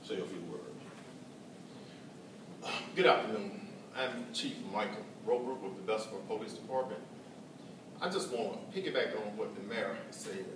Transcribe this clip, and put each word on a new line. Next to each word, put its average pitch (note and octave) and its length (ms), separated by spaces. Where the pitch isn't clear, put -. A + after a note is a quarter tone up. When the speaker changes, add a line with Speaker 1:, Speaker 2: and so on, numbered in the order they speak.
Speaker 1:
say - 120
a F#2 100
few F2 160
words. C#2+ 140
Speaker 2:
Good F3+ 80
afternoon. - 600
I'm A#2+ 360
Chief - 240
Michael G#2 320
Roper B2 280
with G2 240
the F#2+ 120
Bessemer G#2+ 380
Police A2 240
Department. C3 480
I - 80
just F#3 200
wanna A2 280
piggyback D3+ 400
on G#2+ 220
what G#2 180
the G2 60
mayor A2+ 360
said. - 340